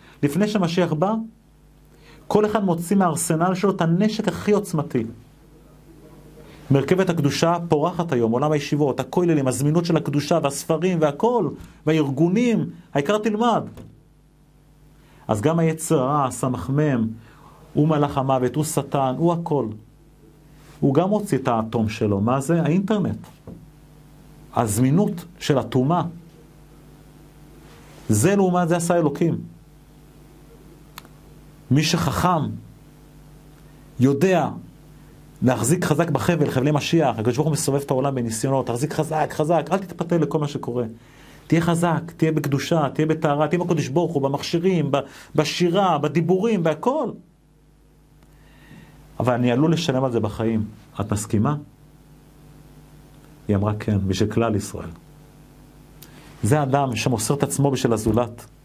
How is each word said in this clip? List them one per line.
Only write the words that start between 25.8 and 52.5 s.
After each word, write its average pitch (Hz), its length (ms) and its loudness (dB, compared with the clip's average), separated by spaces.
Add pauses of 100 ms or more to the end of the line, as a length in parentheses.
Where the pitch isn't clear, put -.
זה 123 280 2
לעומת 180 320 2
זה 175 80 2
עשה 175 220 2
אלוקים. 170 400 0 (2250)
מי 143 120 6
שחכם, 165 600 0 (1600)
יודע 143 480 4 (920)
להחזיק 131 420 2
חזק 165 260 0
בחבל, 156 400 2
חבלי 127 200 2
משיח, 139 480 2
הקדוש 113 180 0
ברוך 147 100 0
הוא 160 60 0
מסובב 139 280 0
את 143 100 -2
העולם 135 240 0
בניסיונות, 123 520 -2
תחזיק 123 260 -4
חזק, 151 400 -2
חזק, 156 400 0
אל 196 60 2
תתפתה 170 400 -4
לכל 160 200 0
מה 147 100 -2
שקורה. 123 360 -6 (600)
תהיה 165 140 2
חזק, 170 560 0
תהיה 160 160 2
בקדושה, 147 600 0
תהיה 156 120 0
בטהרה, 156 420 0
תהיה 175 120 -2
עם 175 60 -4
הקדוש 151 220 -2
ברוך 165 240 0
הוא, 143 100 -2
במכשירים, 156 680 0
ב-, 139 100 0 (340)
בשירה, 170 640 2
בדיבורים, 175 640 0
בהכל. 226 480 0 (2000)
"אבל 120 140 2
אני 120 180 2
עלול 156 200 4
לשלם 135 320 0
על 123 80 -2
זה 113 80 0
בחיים. 110 440 -2 (360)
את 101 120 -6
מסכימה?" 113 440 0 (1900)